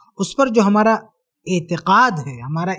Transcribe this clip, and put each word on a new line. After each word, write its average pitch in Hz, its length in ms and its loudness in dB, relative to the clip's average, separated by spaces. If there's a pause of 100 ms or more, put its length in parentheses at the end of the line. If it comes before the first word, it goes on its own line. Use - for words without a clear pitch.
(200)
उस 196 180 -6
पर 269 140 2
जो 220 120 2
हमारा 214 300 4 (540)
एतक़ाद 233 720 0
है, 127 220 -10
हमारा 175 380 -6